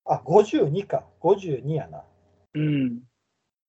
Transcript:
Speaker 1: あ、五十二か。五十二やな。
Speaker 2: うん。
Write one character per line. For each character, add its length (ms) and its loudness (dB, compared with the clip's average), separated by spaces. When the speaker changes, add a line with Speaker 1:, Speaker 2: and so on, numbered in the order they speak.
Speaker 1:
あ、 140 -2
五 180 6
十 280 0
二 140 -4
か。 200 -4
五 160 4
十 260 -6
二 140 -4
や 120 -6
な。 140 -18
Speaker 2:
う 40 -6
ん。 440 0